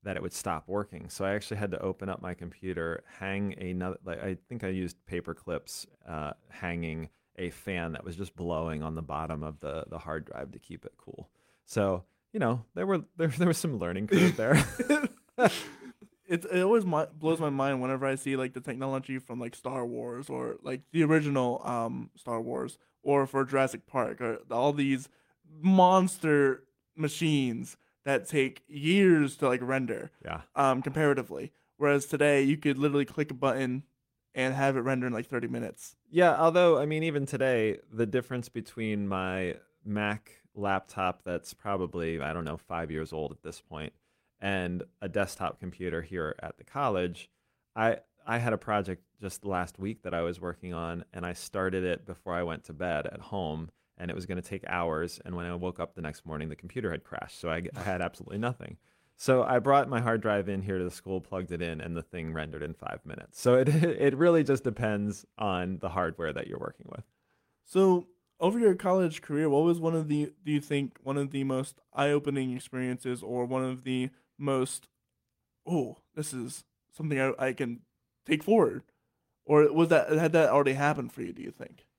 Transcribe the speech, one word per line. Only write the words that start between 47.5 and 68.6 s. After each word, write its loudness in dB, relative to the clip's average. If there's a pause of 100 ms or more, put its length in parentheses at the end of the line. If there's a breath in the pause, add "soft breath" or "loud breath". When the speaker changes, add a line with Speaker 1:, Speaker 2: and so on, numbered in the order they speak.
Speaker 1:
I, 2 (280)
I 0
had 0
a 0
project -2 (200)
just -10
last -4
week -6
that -6
I -2
was -4
working -8
on, -6
and -8
I -6
started -4
it -2
before -10
I -2
went -6
to -14
bed -4
at -12
home, -6 (280)
and -8
it -6
was -8
gonna -6
take -10
hours, -2
and -8
when -6
I -6
woke -6
up -6
the -12
next -10
morning, -8
the -10
computer -6
had -6
crashed, -12
so -6
I -2
g-, -8
I -10
had -2
absolutely -8
nothing. -6 (380)
So 4
I 4
brought 4
my 0
hard 2
drive 0
in -2
here -2
to 0
the -4
school, -6
plugged -6
it -4
in, -4
and -8
the -6
thing -8
rendered -6
in -8
five -10
minutes. -14
So 6
it, 6
<laughs> -
it 4
really 6
just 2
depends -2 (120)
on -2
the -4
hardware -2
that -6
you're -8
working -12
with. -14 (580)
Speaker 2:
So 4 (320)
over 2
your 8